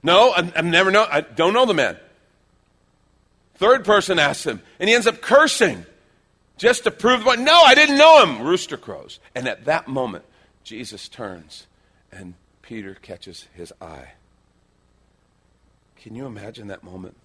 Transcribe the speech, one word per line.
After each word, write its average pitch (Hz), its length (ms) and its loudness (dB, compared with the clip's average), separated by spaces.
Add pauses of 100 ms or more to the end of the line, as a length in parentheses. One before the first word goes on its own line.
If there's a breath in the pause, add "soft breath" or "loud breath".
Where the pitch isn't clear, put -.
"No, 202 300 4
I'm, 175 240 -4
I'm 170 140 -4
never 190 200 2
know, 208 200 2
I 147 100 0
don't 165 320 -2
know 247 140 2
the 208 80 -4
man." 113 240 -4 (1600)
Third 233 280 2
person 190 340 0
asks 147 280 -2
him, 117 160 -8 (160 soft breath)
and 185 100 -4
he 233 60 2
ends 233 120 0
up - 140 -2
cursing 214 640 0 (720)
just 233 280 -2
to - 60 -2
prove 247 280 -2
the 220 80 -10
point. 240 160 0
"No, 320 200 4
I 262 120 8
didn't 285 240 2
know 302 260 8
him." 120 180 -6
Rooster 156 360 -6
crows. - 400 -20 (160 soft breath)
And 127 140 -8
at 113 180 -10
that 156 200 -4
moment, 127 380 -10 (400)
Jesus 110 460 -20
turns, 90 560 -18 (440)
and 92 240 -20 (280)
Peter 98 320 -18
catches - 580 -20
his 87 180 -20 (120)
eye. 69 300 -20 (1800)
Can 110 180 -20
you 131 100 -14
imagine 107 440 -18
that 98 140 -18
moment? 92 420 -20